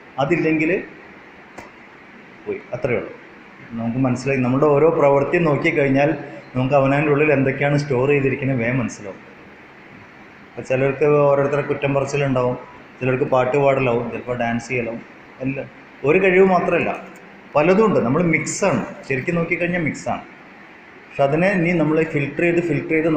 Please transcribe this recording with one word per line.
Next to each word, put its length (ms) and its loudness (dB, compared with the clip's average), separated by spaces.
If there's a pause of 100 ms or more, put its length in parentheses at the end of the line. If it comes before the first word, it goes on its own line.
(240)
അതില്ലെങ്കിൽ 480 0 (1700)
പോയി, 140 -6 (160)
അത്രയേ 260 -2
ഉള്ളൂ. 120 -12 (640)
നമുക്ക് 280 -4
മനസ്സിലായി, 400 -2
നമ്മുടെ 300 2
ഓരോ 120 4 (100)
പ്രവൃത്തിയും 520 2
നോക്കിക്കഴിഞ്ഞാൽ 600 2 (460)
നമുക്ക് 240 0
അവനവൻ്റെ 340 2
ഉള്ളിൽ 220 2
എന്തൊക്കെയാണ് 480 0
സ്റ്റോർ 300 0
ചെയ്തിരിക്കുന്നത് 500 0
വേഗം 180 -2
മനസ്സിലാവും. 400 -10 (1300)
അപ്പം 180 -14
ചിലർക്ക് 400 0 (220)
ഓരോരുത്തരുടെ 400 0
കുറ്റം 280 -2
പറച്ചിലുണ്ടാവും, 600 0 (400)
ചിലർക്ക് 340 0
പാട്ട് 320 2
പാടലാവും, 480 2
ചിലപ്പോൾ 300 -8
ഡാൻസ് 280 -4
ചെയ്യലാവും, 320 -6 (420)
എല്ലാം. 240 -6 (400)
ഒരു 160 4
കഴിവ് 280 6
മാത്രമല്ല, 400 0 (640)
പലതും 320 4
ഉണ്ട്. 180 2
നമ്മൾ 160 0 (120)
മിക്സാണ്, 500 -2 (240)
ശരിക്കും 320 -4
നോക്കിക്കഴിഞ്ഞാൽ 480 -2
മിക്സാണ്. 360 -6 (840)
പക്ഷെ 180 -2
അതിനെ 320 2
ഇനി 140 0 (100)
നമ്മൾ 160 2 (160)
ഫിൽട്ടർ 320 -2
ചെയ്ത്, 240 2
ഫിൽട്ടർ 260 -2
ചെയ്ത് 220 0